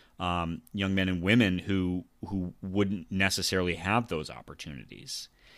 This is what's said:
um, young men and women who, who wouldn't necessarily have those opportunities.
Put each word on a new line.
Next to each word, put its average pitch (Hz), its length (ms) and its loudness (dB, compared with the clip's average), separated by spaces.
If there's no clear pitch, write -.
um, 87 420 0
young 98 220 2
men 95 140 2
and 90 120 0
women 95 380 4
who, 92 460 0
who 90 340 -4
wouldn't 98 500 0
necessarily 95 640 2
have 107 320 0
those 78 220 -6
opportunities. - 1000 -12